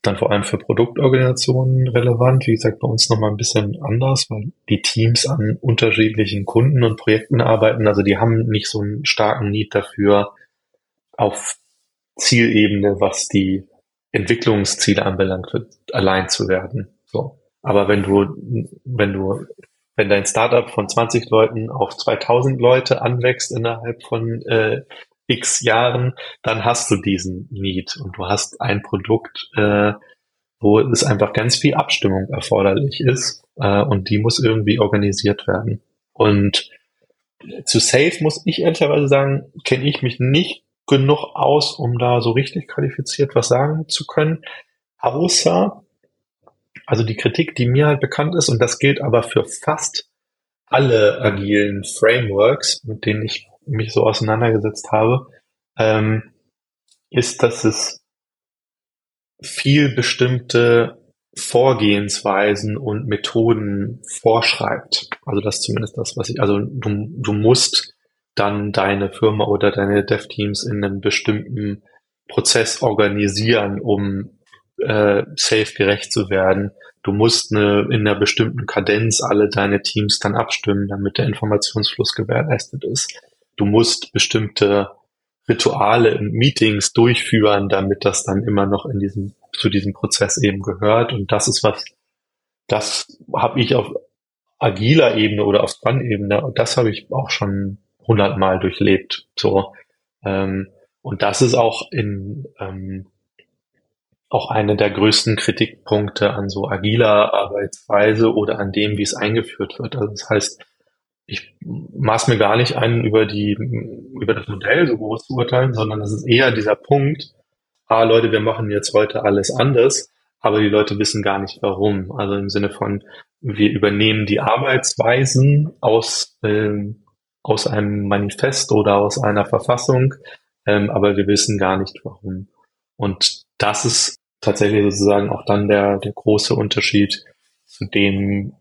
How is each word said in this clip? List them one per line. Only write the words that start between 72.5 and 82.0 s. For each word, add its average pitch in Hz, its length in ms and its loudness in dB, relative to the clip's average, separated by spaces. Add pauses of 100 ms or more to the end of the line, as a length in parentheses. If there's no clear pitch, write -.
organisieren, 104 960 0
um, 101 600 -4 (360)
äh, 104 460 2 (140)
safe - 380 0
gerecht 101 380 0
zu 101 160 -2
werden. 95 440 0 (300)
Du 98 100 -2
musst 110 440 2
eine, 104 340 2
in 107 160 0
einer 101 120 2
bestimmten 113 480 0
Kadenz 107 560 0
alle 104 260 2
deine 101 320 0
Teams 104 380 -2
dann 104 160 -2
abstimmen, 104 520 -2
damit 98 300 -4
der - 80 0
Informationsfluss 104 880 -2